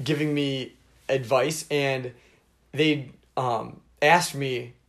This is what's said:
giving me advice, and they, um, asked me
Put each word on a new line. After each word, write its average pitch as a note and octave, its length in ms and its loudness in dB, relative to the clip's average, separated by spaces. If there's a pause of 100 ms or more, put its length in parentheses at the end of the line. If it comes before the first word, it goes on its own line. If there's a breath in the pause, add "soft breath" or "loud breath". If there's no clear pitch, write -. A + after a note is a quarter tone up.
giving D3 300 0
me C#3 400 -4 (360)
advice, C3 600 0
and C3+ 440 -2 (580 soft breath)
they, D3 400 2 (240)
um, A#2 460 -4 (200)
asked E3 340 4
me B2+ 380 -4 (160)